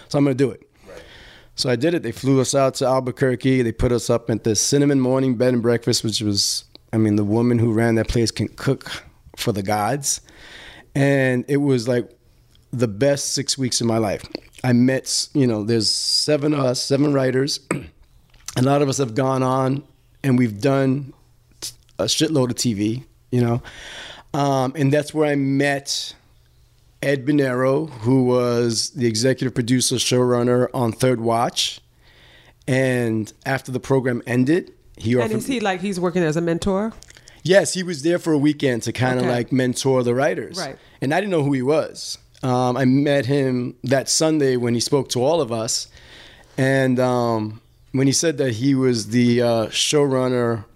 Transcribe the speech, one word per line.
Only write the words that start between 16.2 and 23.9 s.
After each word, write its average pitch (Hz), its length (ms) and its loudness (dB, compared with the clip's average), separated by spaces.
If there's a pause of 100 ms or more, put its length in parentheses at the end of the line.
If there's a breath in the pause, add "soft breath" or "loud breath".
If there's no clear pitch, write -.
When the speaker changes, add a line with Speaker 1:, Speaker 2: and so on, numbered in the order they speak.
Speaker 1:
of 147 60 -2
us, 127 220 0
seven 143 320 2
writers. 131 520 0
<clears throat> - 920 -12
A 123 40 2
lot 139 200 4
of 143 80 2
us 131 80 -2
have 123 180 -2
gone 131 280 0
on 131 400 0 (400)
and 127 140 2
we've 113 240 0
done 135 520 0 (840)
a 90 60 0
shitload 135 460 0
of 120 80 -4
T 123 160 0
V, 107 300 -2 (280)
you 123 100 2
know. 120 200 0 (720 loud breath)